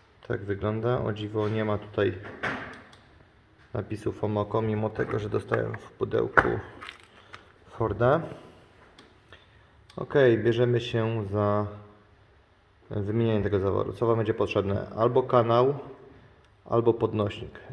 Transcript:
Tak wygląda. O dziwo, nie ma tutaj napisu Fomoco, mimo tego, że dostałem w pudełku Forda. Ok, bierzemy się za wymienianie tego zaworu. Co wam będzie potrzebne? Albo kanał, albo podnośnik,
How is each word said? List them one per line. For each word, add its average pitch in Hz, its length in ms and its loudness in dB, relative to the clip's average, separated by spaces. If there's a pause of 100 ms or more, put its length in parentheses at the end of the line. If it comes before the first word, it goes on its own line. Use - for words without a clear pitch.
(280)
Tak 101 160 -4
wygląda. 110 560 -2
O 110 120 -2
dziwo, 107 360 -2
nie 110 160 -2
ma 104 140 0
tutaj 98 400 0 (1600)
napisu 104 380 -6
Fomoco, 107 500 0
mimo 110 280 0
tego, - 280 -4
że 107 100 -6
dostałem 110 480 -2
w - 160 -18
pudełku - 560 2 (1200)
Forda. 117 520 2 (1700)
Ok, - 180 -4 (300)
bierzemy 120 360 2
się 113 520 -2
za 104 340 2 (1200)
wymienianie 107 520 0
tego 98 180 2
zaworu. 98 320 0
Co 113 140 -2
wam 113 100 4
będzie 110 180 0
potrzebne? 98 600 0
Albo 123 260 4
kanał, 123 560 4 (840)
albo 117 300 4
podnośnik, 107 640 -2 (120)